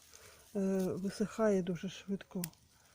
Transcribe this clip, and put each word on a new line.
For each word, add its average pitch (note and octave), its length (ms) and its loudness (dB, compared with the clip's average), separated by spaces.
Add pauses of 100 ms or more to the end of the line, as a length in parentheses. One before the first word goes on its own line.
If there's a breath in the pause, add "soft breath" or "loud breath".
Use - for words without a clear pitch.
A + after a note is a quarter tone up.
(560 loud breath)
е, G3+ 40 0 (200)
висихає F#3+ 840 2
дуже F3+ 280 -2
швидко - 520 -6 (540 soft breath)